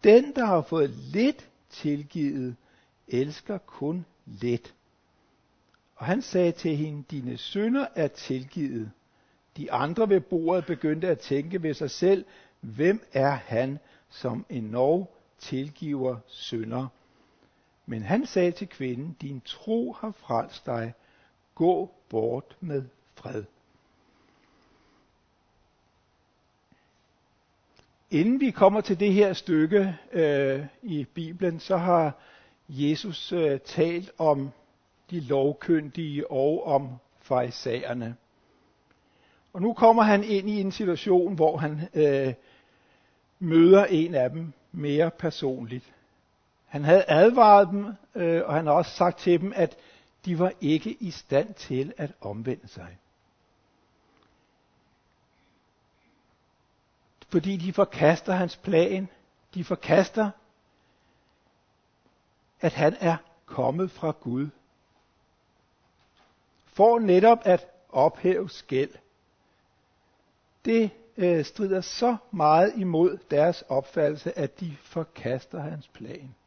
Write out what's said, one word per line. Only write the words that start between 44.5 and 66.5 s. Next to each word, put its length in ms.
mere 360
personligt. 840
Han 180
havde 240
advaret 640
dem, 220
øh, 300
og 80
han 120
har 80
også 180
sagt 280
til 220
dem, 140
at 220
de 140
var 120
ikke 380
i 120
stand 420
til 440
at 140
omvende 460
sig. 300
Fordi 280
de 160
forkaster 600
hans 240
plan. 520
De 100
forkaster, 640
at 120
han 260
er 180
kommet 460
fra 200
Gud. 380